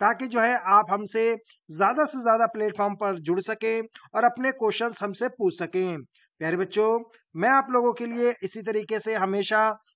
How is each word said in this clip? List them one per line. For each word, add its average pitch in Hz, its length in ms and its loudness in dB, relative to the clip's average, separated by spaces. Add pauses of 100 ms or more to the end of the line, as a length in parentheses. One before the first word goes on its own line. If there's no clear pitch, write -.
ताकि 233 260 2
जो 233 140 0
है 240 160 4 (100)
आप 202 240 8
हमसे 220 440 0 (360)
ज्यादा 196 340 2
से 269 180 -4
ज्यादा 226 240 4
प्लेटफॉर्म 208 480 -2
पर 196 240 -4
जुड़ 170 220 -2
सकें 220 420 -2 (320)
और 220 100 0
अपने 254 280 -4
क्वेश्चंस 226 500 -2
हमसे 208 260 -4
पूछ 208 300 -4
सकें। 175 440 -4 (360)
प्यारे 160 180 -2
बच्चों, 208 420 0 (380)
मैं 190 120 2
आप 269 220 4
लोगों 247 220 2
के 233 140 -6
लिए 240 360 0
इसी 202 200 -8
तरीके 214 380 -4
से 220 140 -4
हमेशा 208 640 0 (180)